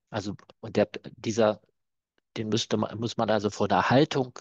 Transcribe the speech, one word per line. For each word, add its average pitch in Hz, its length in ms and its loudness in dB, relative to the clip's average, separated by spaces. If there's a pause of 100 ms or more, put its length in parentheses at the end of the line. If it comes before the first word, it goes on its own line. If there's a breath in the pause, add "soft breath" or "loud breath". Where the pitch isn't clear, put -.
Also, 101 260 -6 (260)
und 104 160 -12
der, 104 120 4 (280)
dieser, 107 440 0 (800)
den 110 100 -6
müsste 107 300 0
man, 110 200 -4
muss 117 200 -6
man 110 100 0
also 104 220 2
vor 104 180 0
der 92 220 2
Haltung 131 500 2